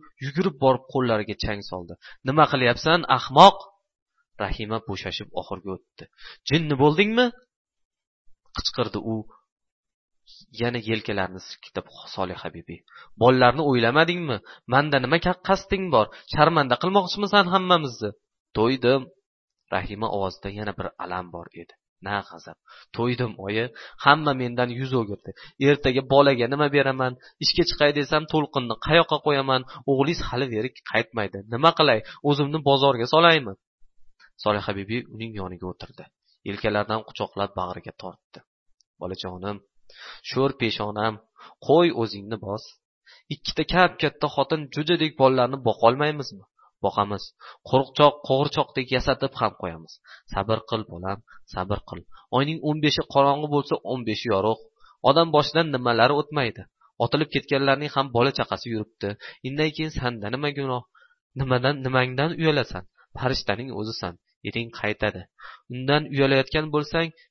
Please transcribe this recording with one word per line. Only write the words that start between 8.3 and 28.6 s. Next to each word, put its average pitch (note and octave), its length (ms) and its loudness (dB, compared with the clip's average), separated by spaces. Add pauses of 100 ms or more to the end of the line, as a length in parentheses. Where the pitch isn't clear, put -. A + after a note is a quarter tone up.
qichqirdi - 460 -6
u, A2+ 160 -4 (1300)
yana A#2+ 280 -6
yelkalarini G2+ 600 -4
silkitib - 460 -12 (200)
Solihabibi. E2+ 680 -10 (420)
"Bolalarni B2+ 440 6
o'ylamadingmi? C#3+ 720 2 (280)
Manda C#3+ 340 2
nima C3 200 2
ka-, F3+ 220 -2
qasding F#3+ 500 0
bor? A2 160 6 (200)
Sharmanda D3+ 500 2
qilmoqchimisan G3 720 0
hammamizni?" F3 640 0 (440)
"To'ydim." B2 480 2 (680)
Rahima G2 380 -4
ovozida G2 420 -6
yana G#2 220 -8
bir G2 220 -8
alam F2+ 340 -8
bor E2+ 220 -14
edi. E2+ 240 -20 (280)
Na G2 160 -6
g'azab. F2 380 -14 (320)
"To'ydim, A#2+ 460 -4
oyi. G#2 300 -4 (320)
Hamma D3 380 4
mendan B2 360 -2
yuz B2+ 220 -6
o'girdi. G#2 380 -2 (280)
Ertaga C3+ 440 4
bolaga C3 440 4
nima C#3+ 220 0
beraman? C3+ 440 0 (280)
Ishga E3+ 240 0
chiqay D3 280 2
desam, D3 320 0
To'lqinni C#3 540 -2